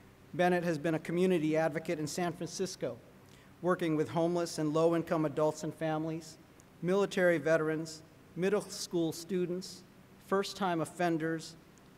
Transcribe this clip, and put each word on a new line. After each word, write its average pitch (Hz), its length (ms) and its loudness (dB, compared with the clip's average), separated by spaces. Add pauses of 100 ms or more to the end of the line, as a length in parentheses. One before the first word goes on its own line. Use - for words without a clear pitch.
(320)
Bennett 175 320 2
has 170 140 0
been 160 160 0
a 156 40 0
community 170 560 2
advocate 160 440 0
in 151 80 -2
San 175 260 -2
Francisco, 165 640 -6 (640)
working 170 340 2
with 151 140 0
homeless 170 500 0
and 151 140 0
low-income 165 540 2
adults 151 380 0
and 151 100 -6
families, 160 640 -4 (420)
military 185 560 2
veterans, 156 680 0 (340)
middle 190 260 0
school 165 500 -2
students, 180 680 -4 (460)
first-time 196 520 0
offenders, 160 760 -2 (420)